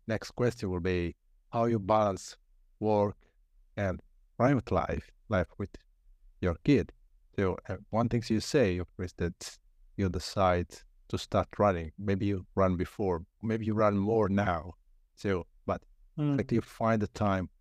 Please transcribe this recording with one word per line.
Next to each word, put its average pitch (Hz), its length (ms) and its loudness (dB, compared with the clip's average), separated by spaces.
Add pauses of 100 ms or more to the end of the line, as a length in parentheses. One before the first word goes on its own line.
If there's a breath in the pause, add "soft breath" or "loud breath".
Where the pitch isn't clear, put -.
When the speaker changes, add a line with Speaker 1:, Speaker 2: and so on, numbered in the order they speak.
Speaker 1:
next 110 240 -4
question 117 400 -2
will 90 100 -2
be 87 340 0 (380)
how 117 140 0
you 113 120 2
balance 101 600 0 (400)
work 104 400 2 (580)
and 95 240 -2 (380)
private 123 340 2
life, - 380 -2 (180)
life 92 200 0 (100)
with - 180 -8 (640)
your 87 140 0 (100)
kid. 123 260 4 (460)
So, 95 220 0 (100)
uh, 98 80 -6 (140)
one 117 180 0
thing 117 200 -2
you 110 120 2
say, 101 380 2
of 87 80 -6 (100)
course, 90 220 -8
that - 400 -6 (400)
you 98 100 2
decide 90 600 0 (420)
to - 80 -4
start - 300 -2 (100)
running. 87 400 2
Maybe 101 280 -2
you 101 280 -2
run 92 220 2
before, 87 480 -2 (180)
maybe 110 240 -4
you 107 80 -2
run 104 240 4
more 104 300 2
now. 92 460 0 (420)
So, 95 300 -2 (200)
but - 160 -2 (360)
Speaker 2:
Mm. 147 200 0
Speaker 1:
like, 139 140 -4
you 113 80 2
find 113 420 0
the 101 60 -2
time 95 420 -2 (100)